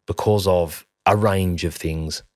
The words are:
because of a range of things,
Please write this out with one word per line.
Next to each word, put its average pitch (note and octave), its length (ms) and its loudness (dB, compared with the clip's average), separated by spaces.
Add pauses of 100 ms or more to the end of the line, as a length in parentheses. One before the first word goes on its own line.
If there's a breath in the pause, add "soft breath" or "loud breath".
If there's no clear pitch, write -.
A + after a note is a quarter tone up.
because G2+ 420 0
of F2 380 0 (200)
a G2+ 120 4
range F#2+ 480 0
of D#2+ 100 -4
things, D#2+ 480 -6 (120)